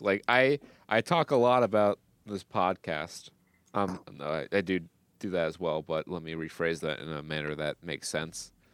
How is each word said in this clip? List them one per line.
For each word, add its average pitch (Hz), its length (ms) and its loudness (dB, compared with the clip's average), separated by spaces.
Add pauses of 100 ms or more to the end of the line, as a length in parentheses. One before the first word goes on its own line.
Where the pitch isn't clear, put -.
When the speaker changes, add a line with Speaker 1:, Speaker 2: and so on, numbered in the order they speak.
Speaker 1:
Yeah. - 40 -2
Speaker 2:
Like, 101 220 2
I, 131 320 4 (300)
I 110 100 4
talk 160 320 0
a 139 60 4
lot 123 260 6
about 104 360 4 (260)
this 101 180 -8
podcast. 90 840 -4 (440)
Um, 92 280 -2 (120)
no, 71 120 -10
I, 76 220 -4 (100)
I - 20 4
do 92 220 0 (380)
do 104 100 -6
that 87 180 0
as 80 100 -6
well, 78 240 -2
but 80 280 -4
let 87 120 -6
me 80 120 -10
rephrase 80 480 -4
that 80 180 -4
in 76 100 -10
a 73 140 -6
manner 76 320 -4
that 73 260 -4
makes 82 280 -8
sense - 420 -6 (220)